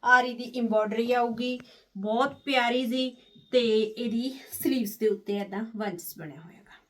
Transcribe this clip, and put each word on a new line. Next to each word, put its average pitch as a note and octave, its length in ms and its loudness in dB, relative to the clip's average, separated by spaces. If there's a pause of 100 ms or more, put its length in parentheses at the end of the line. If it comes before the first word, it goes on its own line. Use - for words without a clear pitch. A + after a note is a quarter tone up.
ਆਰੀ B3 300 6
ਦੀ A#3+ 100 -10 (140)
ਐਮਬ੍ਰੋਇਡਰੀ A3 540 2
ਆਊਗੀ, B3 460 0 (380)
ਬਹੁਤ A3+ 380 0 (100)
ਪਿਆਰੀ B3+ 420 2
ਜੀ। B3+ 300 -2 (360)
ਤੇ B3+ 80 6 (200)
ਇਹਦੀ A#3 500 -2 (220)
ਸਲੀਵਸ B3 440 -2
ਦੇ A3 120 0
ਉੱਤੇ G3+ 280 -2
ਏਦਾਂ G3 280 -6 (120)
ਵੰਚਸ G3 420 -8
ਬਣਿਆ D#3 220 -12
ਹੋਇਆ E3+ 160 -20
ਹੈਗਾ - 160 -20 (180)